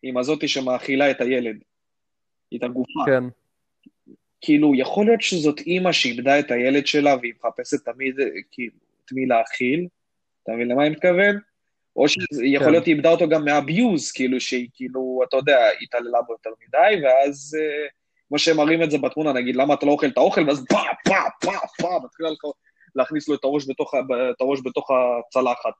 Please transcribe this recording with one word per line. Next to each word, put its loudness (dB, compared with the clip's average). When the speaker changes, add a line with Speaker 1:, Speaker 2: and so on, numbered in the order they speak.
Speaker 1:
עם -6
הזאתי -2
שמאכילה 0
את -4
הילד. -2
את -6
הגופה. -6
Speaker 2:
כן. 2
Speaker 1:
כאילו, 4
יכול 0
להיות 4
שזאת -2
אימא -2
שאיבדה 0
את -4
הילד 0
שלה, 2
והיא -8
מחפשת -6
תמיד, -6
אה, 0
כאילו, -10
את -18
מי -4
להאכיל. 0
אתה -10
מבין -4
למה 0
אני 2
מתכוון? 2
או 2
שיכול 0
Speaker 2:
כן. 6
Speaker 1:
להיות 4
היא 2
איבדה 2
אותו 2
גם 2
מאביוז, 0
כאילו, -2
שהיא, -4
כאילו, -6
אתה 0
יודע, 4
התעללה -4
בו -8
יותר -10
מדי, 2
ואז, 2
אה, -4
כמו -2
שהם 2
מראים 4
את 0
זה 0
בתמונה, -2
נגיד, -2
"למה 2
אתה 0
לא 4
אוכל 2
את -2
האוכל?" 4
ואז -2
פה, 4
פה, 2
פה, -2
פה, -2
מתחילה -8
לך-, -10
להכניס -2
לו 2
את -8
הראש -2
בתוך -6
ה-, 0
ב-, -6
את -2
הראש 0
בתוך -4
הצלחת. 0